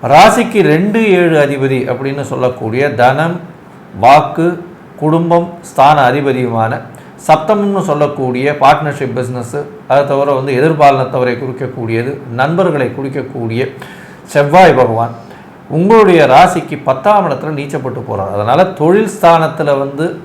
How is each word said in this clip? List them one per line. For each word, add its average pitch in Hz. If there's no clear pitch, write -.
ராசிக்கு 208
ரெண்டு, 202
ஏழு 170
அதிபதி 135
அப்படின்னு 135
சொல்லக்கூடிய 127
தனம், 147
வாக்கு, 156
குடும்பம் 165
ஸ்தான 143
அதிபதியுமான 127
சப்தமம்னு 202
சொல்லக்கூடிய 143
பார்ட்னர்ஷிப் 139
பிஸ்னஸ்ஸு, 123
அதை 139
தவிர 143
வந்து 135
எதிர்பாலினத்தவரை 139
குறிக்கக்கூடியது, 123
நண்பர்களை 151
குறிக்கக்கூடிய 123
செவ்வாய் 147
பகவான் 117
உங்களுடைய 190
ராசிக்கு 160
பத்தாம் 202
இடத்துல 147
நீச்சப்பட்டு 135
போறார். 98
அதனால 120
தொழில் 190
ஸ்தானத்துல 160
வந்து 139